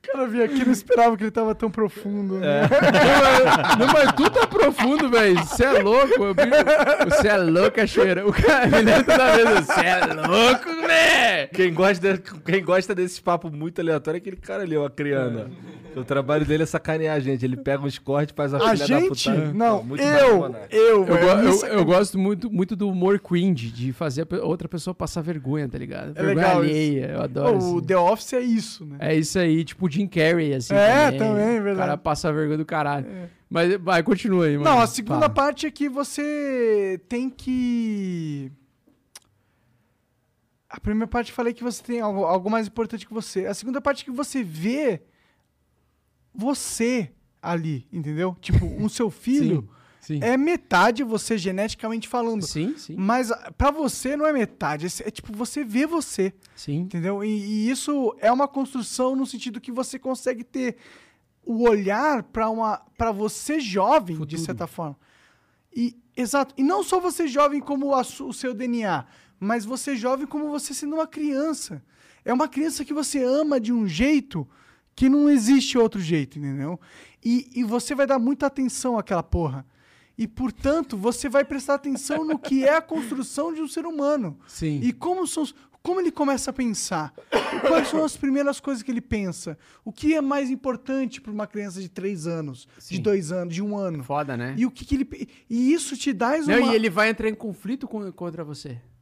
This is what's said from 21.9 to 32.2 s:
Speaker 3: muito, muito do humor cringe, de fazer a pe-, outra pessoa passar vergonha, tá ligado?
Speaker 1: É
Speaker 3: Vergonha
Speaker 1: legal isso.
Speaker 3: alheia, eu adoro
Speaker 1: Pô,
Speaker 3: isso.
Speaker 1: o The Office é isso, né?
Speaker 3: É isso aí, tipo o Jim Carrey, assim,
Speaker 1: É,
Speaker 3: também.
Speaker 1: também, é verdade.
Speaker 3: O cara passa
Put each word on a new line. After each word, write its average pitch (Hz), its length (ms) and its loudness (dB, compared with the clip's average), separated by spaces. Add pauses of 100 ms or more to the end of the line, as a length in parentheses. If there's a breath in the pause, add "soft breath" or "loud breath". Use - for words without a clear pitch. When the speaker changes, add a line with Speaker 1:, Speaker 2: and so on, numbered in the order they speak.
Speaker 3:
muito, 202 320 -2
muito 196 240 0
do 202 140 -2
humor 190 300 2
cringe, 170 520 0
de 123 200 -6
fazer 147 300 -4
a 160 40 -4
pe-, 175 120 -6
outra 165 320 -4
pessoa 180 240 -8
passar 165 280 -8
vergonha, 147 460 -4
tá 117 100 -10
ligado? 135 380 -10
Speaker 1:
É 156 80 -4
Speaker 3:
Vergonha 135 120 2 (120)
Speaker 1:
legal - 160 4
isso. 151 100 2
Speaker 3:
alheia, 147 400 0
eu - 100 -6
adoro 143 300 0
Speaker 1:
Pô, 196 40 2
Speaker 3:
isso. 180 200 0
Speaker 1:
o 170 40 0
The 175 160 2
Office 196 360 2
é 254 80 0
isso, 226 440 -2
né? 143 140 -14
Speaker 3:
É 156 160 0
isso 160 240 0
aí, 165 260 2
tipo - 220 -4
o - 20 2
Jim 190 180 -2
Carrey, 160 460 2
assim, 135 220 -2
Speaker 1:
É, 233 300 6
Speaker 3:
também. 190 140 0
Speaker 1:
também, 214 240 2
é 226 180 0
verdade. 202 120 -2
Speaker 3:
O 190 60 -2
cara 147 180 -2
passa 156 340 -2